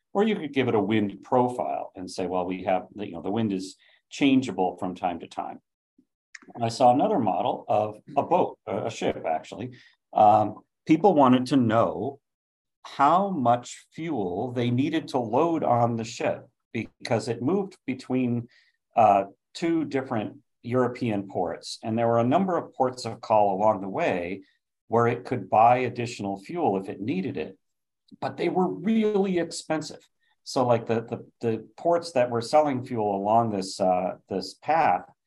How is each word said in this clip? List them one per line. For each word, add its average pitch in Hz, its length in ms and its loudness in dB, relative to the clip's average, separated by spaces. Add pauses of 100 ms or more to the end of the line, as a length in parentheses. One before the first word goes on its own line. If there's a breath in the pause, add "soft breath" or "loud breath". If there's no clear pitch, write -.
(140)
Or 202 100 2
you 214 120 2
could 160 180 -8
give 127 140 0
it 113 80 0
a 107 40 4
wind 101 440 0
profile 123 720 -2
and 92 140 -12
say, 92 180 -6
well, 90 180 -2
we 92 200 -6
have, 92 180 0 (120)
you 104 160 -10
know, 82 120 -12
the 95 80 -6
wind 110 200 0
is 92 240 -6 (340 soft breath)
changeable 120 680 2
from 92 160 -6
time 87 280 -4
to - 60 -14
time. - 320 -10 (1040)
I 117 80 2
saw 123 240 6
another 180 240 2
model 104 500 -2
of 107 300 0 (180)
a 143 60 2
boat, 135 460 0
a, 101 180 -4
a 117 60 -4
ship, - 360 -4
actually. 85 440 -6 (420 loud breath)
Um, 107 460 4 (260)
people 160 300 4
wanted 127 320 6
to 143 100 2
know 110 600 0 (640)
how 175 480 2
much 123 640 0
fuel 123 580 -4
they 120 180 0
needed 151 400 0
to - 80 -4
load 135 460 0
on 120 320 2
the 113 80 -6
ship 113 440 -6 (240)
because 113 560 -4
it 117 140 -4
moved 190 360 -4 (100)
between, 123 600 -2 (480 soft breath)
uh, 101 280 6 (320)
two 165 300 0
different 127 500 -4 (260)
European 117 640 0
ports. - 560 -6
And 113 140 -2
there 117 100 2
were 117 120 4
a 117 40 2
number 170 340 2
of - 180 -8
ports 127 300 -2
of 110 160 -10
call 104 340 2
along 104 260 2
the 95 80 -8
way 98 540 -4 (440 soft breath)
where 117 200 4
it - 180 -2
could 107 240 -6
buy 120 300 6
additional 113 600 -4
fuel 143 380 -2
if 95 100 -4
it 95 140 -10
needed 127 360 -4
it, - 200 -8 (640)
but - 160 -8
they - 120 -2
were 180 180 0
really 202 720 0
expensive. - 680 -6 (360)
So, 135 240 -2
like, 117 180 2
the, 113 160 0
the, - 240 -10 (160)
the 110 340 -4
ports 170 360 0
that 123 180 2
were 117 120 -2
selling 143 440 2
fuel 107 300 -2
along 110 340 2
this, 95 300 -6
uh, 90 380 0 (120)
this 92 320 -6
path 147 480 0 (180)